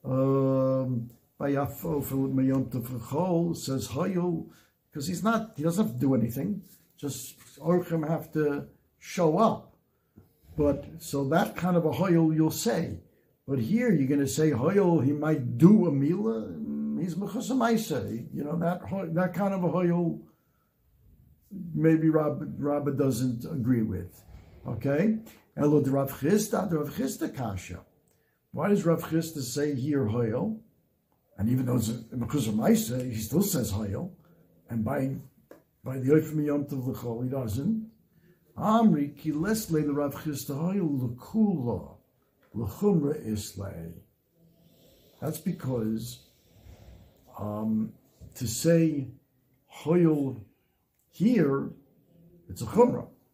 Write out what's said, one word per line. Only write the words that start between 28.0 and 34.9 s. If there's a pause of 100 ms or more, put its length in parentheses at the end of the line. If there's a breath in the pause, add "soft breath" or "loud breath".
Why
does
Rav
Chisda
say
here
Hoyel? (760)
And
even
though
it's
a
Mechusar
Maisa,
he
still
says
Hoyel. (580 soft breath)
And
by, (720)